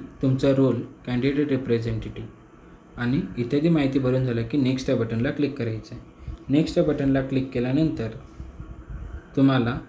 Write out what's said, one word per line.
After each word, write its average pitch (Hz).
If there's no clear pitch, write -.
तुमचा 135
रोल 131
कॅन्डिडेट 135
रिप्रेझेंटेटिव्ह 113
आणि 127
इत्यादी 139
माहिती 139
भरून 127
झालं 117
की 131
नेक्स्ट 127
या 131
बटनला 113
क्लिक 143
करायचं 113
आहे. -
नेक्स्ट 156
या 175
बटनला 135
क्लिक 131
केल्यानंतर 131
तुम्हाला 135